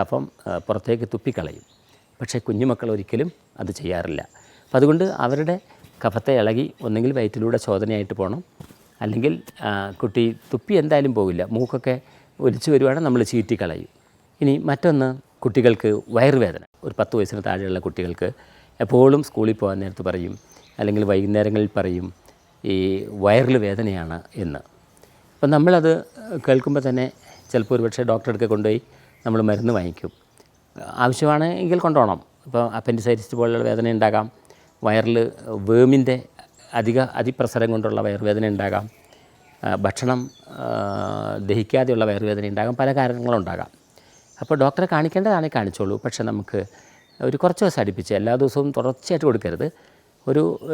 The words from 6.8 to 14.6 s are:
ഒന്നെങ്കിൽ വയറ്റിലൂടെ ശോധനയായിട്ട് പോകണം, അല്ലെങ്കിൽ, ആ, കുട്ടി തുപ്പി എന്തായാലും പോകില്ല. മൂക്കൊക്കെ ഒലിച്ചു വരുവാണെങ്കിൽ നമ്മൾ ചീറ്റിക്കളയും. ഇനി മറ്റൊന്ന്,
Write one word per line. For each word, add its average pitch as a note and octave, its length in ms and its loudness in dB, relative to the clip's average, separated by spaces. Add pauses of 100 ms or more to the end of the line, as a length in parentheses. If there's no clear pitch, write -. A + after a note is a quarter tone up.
ഒന്നെങ്കിൽ A#2 300 -2
വയറ്റിലൂടെ A2+ 460 -2
ശോധനയായിട്ട് G#2 560 -2
പോകണം, G2+ 300 -4 (580)
അല്ലെങ്കിൽ, A#2 420 -2 (180)
ആ, G2+ 300 -4
കുട്ടി A2+ 460 -2 (160)
തുപ്പി C3 200 -4
എന്തായാലും D3 420 2
പോകില്ല. F#2 300 0
മൂക്കൊക്കെ B2 560 -2 (380)
ഒലിച്ചു C3+ 320 0
വരുവാണെങ്കിൽ C#3 340 4
നമ്മൾ B2 180 2
ചീറ്റിക്കളയും. G2 640 -2 (540)
ഇനി C#3+ 160 4
മറ്റൊന്ന്, C#3 600 0 (220)